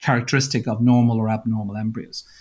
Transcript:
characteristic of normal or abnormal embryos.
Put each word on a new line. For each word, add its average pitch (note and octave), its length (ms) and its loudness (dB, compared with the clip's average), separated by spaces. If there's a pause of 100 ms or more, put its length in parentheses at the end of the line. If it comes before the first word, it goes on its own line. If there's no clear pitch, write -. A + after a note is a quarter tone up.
characteristic C3 680 0
of A2 120 -2
normal A#2+ 380 4
or A2 100 0
abnormal A2 480 -4
embryos. A2 460 -8 (180)